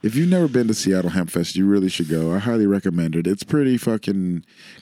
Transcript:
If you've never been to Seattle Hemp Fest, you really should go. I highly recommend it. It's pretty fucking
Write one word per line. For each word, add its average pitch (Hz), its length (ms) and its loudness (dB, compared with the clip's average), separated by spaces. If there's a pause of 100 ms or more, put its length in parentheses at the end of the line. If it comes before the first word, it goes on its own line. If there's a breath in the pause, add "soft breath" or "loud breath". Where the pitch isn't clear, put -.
If 110 120 -2
you've 165 160 2
never 180 180 4
been 123 200 2
to 110 60 2
Seattle 92 360 0
Hemp 87 200 -2
Fest, 85 260 -2
you 95 100 2
really 98 240 2
should 82 180 -4
go. 82 260 0
I 95 40 0
highly 110 280 0
recommend 85 500 0
it. 85 100 -2
It's 98 160 -2
pretty 139 340 0
fucking 98 680 -2 (380 loud breath)